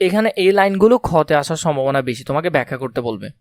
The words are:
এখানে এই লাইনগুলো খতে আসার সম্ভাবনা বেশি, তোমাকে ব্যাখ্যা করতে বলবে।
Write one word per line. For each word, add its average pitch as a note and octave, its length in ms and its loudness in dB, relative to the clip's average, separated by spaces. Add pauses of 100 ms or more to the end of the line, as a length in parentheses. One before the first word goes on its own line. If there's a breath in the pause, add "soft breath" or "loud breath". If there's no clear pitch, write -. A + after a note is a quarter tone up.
এখানে G3+ 360 2
এই F#3+ 160 4
লাইনগুলো G3+ 460 4
খতে D#3+ 360 0
আসার D3 220 -2
সম্ভাবনা C#3 460 -2
বেশি, B2 220 -6
তোমাকে D#3+ 260 -4
ব্যাখ্যা C#3 260 -2
করতে B2+ 240 -6
বলবে। A2 300 -6 (100)